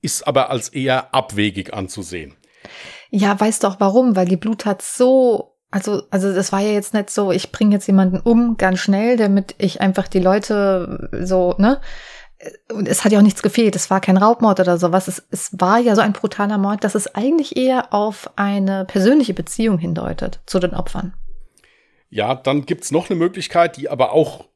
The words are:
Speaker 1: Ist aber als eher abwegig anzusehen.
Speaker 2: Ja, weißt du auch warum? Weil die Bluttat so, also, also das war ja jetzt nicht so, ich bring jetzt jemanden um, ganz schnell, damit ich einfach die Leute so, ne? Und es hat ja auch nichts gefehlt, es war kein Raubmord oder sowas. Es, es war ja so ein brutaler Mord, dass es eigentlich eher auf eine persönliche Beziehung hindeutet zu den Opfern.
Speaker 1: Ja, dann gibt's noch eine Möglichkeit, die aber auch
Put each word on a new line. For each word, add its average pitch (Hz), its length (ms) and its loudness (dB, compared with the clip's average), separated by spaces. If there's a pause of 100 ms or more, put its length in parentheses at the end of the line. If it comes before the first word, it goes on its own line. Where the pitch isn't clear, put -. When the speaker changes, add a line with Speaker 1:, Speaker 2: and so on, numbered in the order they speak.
Speaker 1:
Ist - 240 -4
aber 131 240 2
als 127 180 -4
eher 131 460 -2
abwegig 104 580 -2
anzusehen. 90 640 -10 (720)
Speaker 2:
Ja, 202 320 0
weißt 214 220 0
du 196 60 2
auch 190 120 -4
warum? 220 340 4
Weil 185 120 2
die 185 100 2
Bluttat 208 460 -4
so, 254 720 2 (140)
also, 196 400 -4
also 196 240 0
das 190 180 -2
war 196 80 0
ja 214 120 0
jetzt 202 200 -2
nicht 202 160 -2
so, 196 240 -2
ich - 200 -2
bring 208 200 2
jetzt 202 140 0
jemanden 190 340 4
um, 233 380 2
ganz 185 220 0
schnell, 214 360 2
damit 196 420 0
ich 190 220 -2
einfach 190 280 0
die 190 120 0
Leute 196 880 0 (140)
so, 185 340 2
ne? 240 240 4 (920)
Und 214 160 -4
es - 160 -2
hat 208 80 0
ja 208 60 4
auch 208 60 8
nichts 202 180 2
gefehlt, 220 340 0
es - 140 -6
war 190 100 2
kein 190 160 2
Raubmord 214 440 2
oder 175 180 2
sowas. 180 300 0
Es, - 220 -10
es - 280 -8
war 196 200 2
ja 240 160 2
so 220 60 4
ein 208 120 2
brutaler 208 460 -2
Mord, 202 260 -2
dass 202 100 -2
es 208 200 -4
eigentlich 277 420 0
eher 254 360 0
auf 208 440 -4
eine 196 480 -2
persönliche 220 500 2
Beziehung 196 440 -2
hindeutet - 680 -6
zu - 120 -2
den 170 160 0
Opfern. - 400 -6 (920)
Speaker 1:
Ja, 107 260 -2
dann 139 320 -2
gibt's - 240 -6
noch 160 200 -2
eine 180 80 -2
Möglichkeit, 170 580 0
die 139 120 -8
aber 139 240 0
auch 151 440 0